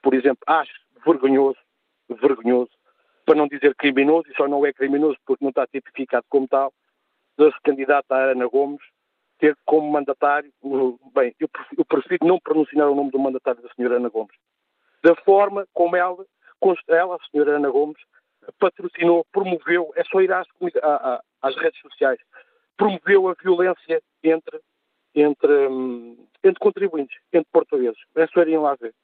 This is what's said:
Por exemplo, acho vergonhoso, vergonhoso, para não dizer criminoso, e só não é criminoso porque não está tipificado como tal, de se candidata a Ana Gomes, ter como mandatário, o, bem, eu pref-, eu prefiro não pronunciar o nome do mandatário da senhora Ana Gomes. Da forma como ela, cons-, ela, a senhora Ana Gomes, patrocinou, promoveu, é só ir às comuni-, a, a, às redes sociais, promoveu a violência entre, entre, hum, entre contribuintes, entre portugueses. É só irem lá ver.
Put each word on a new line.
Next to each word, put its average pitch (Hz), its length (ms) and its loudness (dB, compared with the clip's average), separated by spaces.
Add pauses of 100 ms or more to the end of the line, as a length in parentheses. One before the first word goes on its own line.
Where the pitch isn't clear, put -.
Por 131 140 2
exemplo, 127 320 0
acho 156 260 0 (320)
vergonhoso, 135 540 2 (500)
vergonhoso, 120 600 0 (540)
para 156 100 4
não 151 120 0
dizer 139 280 -2
criminoso, 143 560 0
e - 40 -20
só 143 120 -2
não 143 180 -2
é 143 80 -4
criminoso 139 520 -2
porque 131 180 -4
não 135 60 -2
está 127 180 -4
tipificado - 640 -8
como 135 180 -2
tal, 135 260 -2 (640)
de 151 140 4
se - 120 -18
candidata 135 520 -2
a 135 160 0
Ana 127 160 -2
Gomes, 139 340 -2 (580)
ter 151 160 2 (100)
como 151 260 0
mandatário, 143 600 -2 (100)
o, 131 360 -4 (160)
bem, 123 260 0
eu 160 80 -4
pref-, - 300 -14
eu - 80 0
prefiro 160 400 -2
não 180 140 4
pronunciar 151 500 0
o 139 60 0
nome 143 160 -4
do 135 80 -2
mandatário 131 420 -4
da 120 140 -20
senhora 120 220 -2
Ana 123 120 -4
Gomes. 107 260 -8 (680)
Da 170 120 6
forma 202 580 2
como 175 220 0
ela, 180 300 -2 (340)
cons-, 185 280 0
ela, 175 280 0
a - 160 -16
senhora 147 260 2
Ana 143 120 0
Gomes, 147 280 0 (600)
patrocinou, 175 720 0
promoveu, 175 640 -2
é 170 80 -2
só 190 180 0
ir 190 100 2
às 185 200 -4
comuni-, - 300 -6
a, 156 60 0
a, 135 340 -2 (200)
às 135 160 -4
redes 160 240 -4
sociais, 135 380 -2 (580)
promoveu 190 520 2
a 180 40 -4
violência 175 680 -2 (220)
entre, 160 360 -2 (540)
entre, 147 540 2
hum, 123 500 -8 (260)
entre 190 160 2
contribuintes, 185 580 -4 (140)
entre 165 200 0
portugueses. 127 480 -2 (160)
É 160 120 2
só 175 140 0
irem 160 160 0
lá 147 180 0
ver. 117 180 -14 (100)